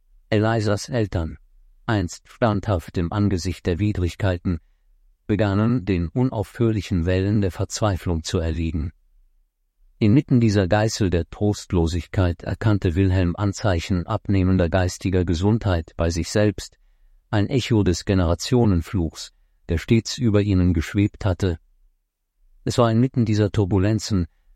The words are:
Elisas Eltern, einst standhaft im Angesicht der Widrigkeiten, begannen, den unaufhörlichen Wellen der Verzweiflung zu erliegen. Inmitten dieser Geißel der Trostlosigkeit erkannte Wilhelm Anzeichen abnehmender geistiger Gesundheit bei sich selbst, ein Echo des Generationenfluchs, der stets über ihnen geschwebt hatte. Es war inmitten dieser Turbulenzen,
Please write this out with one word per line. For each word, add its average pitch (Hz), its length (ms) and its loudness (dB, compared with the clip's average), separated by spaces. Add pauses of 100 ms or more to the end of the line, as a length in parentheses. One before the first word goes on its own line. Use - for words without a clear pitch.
(300)
Elisas 107 600 0
Eltern, 98 480 -4 (480)
einst 101 440 -4
standhaft 101 680 -2
im 90 140 -2
Angesicht 92 540 -2
der 87 140 -2
Widrigkeiten, 92 800 -2 (680)
begannen, 107 580 0
den 87 240 0
unaufhörlichen 110 960 -2
Wellen 95 360 0
der 95 100 -2
Verzweiflung 92 720 -2
zu - 160 -2
erliegen. 80 520 -4 (1120)
Inmitten 123 360 4
dieser 104 280 2
Geißel 104 440 0
der 85 180 -2
Trostlosigkeit 87 1120 -2
erkannte 95 540 0
Wilhelm 92 400 2
Anzeichen 95 720 -2
abnehmender 95 600 2
geistiger 92 580 0
Gesundheit 90 720 0
bei 82 140 0
sich 82 220 -4
selbst, - 480 -2 (500)
ein 104 180 0
Echo 113 360 0
des 90 200 0
Generationenfluchs, 92 1300 0 (380)
der 85 80 0
stets - 400 0
über 104 240 2
ihnen 92 320 2
geschwebt 101 500 -2
hatte. 90 360 -2 (1040)
Es 127 160 -4
war 117 120 4
inmitten 117 340 0
dieser 104 260 0
Turbulenzen, 98 720 0 (300)